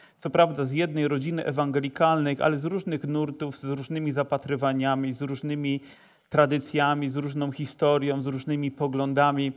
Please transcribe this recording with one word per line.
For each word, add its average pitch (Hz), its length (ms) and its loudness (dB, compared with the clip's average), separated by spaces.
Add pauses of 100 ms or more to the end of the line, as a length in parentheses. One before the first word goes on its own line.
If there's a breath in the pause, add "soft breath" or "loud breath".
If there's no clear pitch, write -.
(180 loud breath)
co - 120 -8
prawda 156 360 4
z 127 60 -2
jednej 151 360 0
rodziny 147 380 -2
ewangelikalnej, 143 960 2
ale 151 180 2
z 143 60 -4
różnych 180 380 -4
nurtów, 147 540 -4
z - 60 -16
różnymi 139 480 -4
zapatrywaniami, 135 1040 0
z 120 80 -10
różnymi 143 580 -4 (500 loud breath)
tradycjami, 147 800 2
z 131 60 -4
różną 143 360 -2
historią, 143 680 0
z 131 60 -4
różnymi 139 440 -2
poglądami. 139 840 2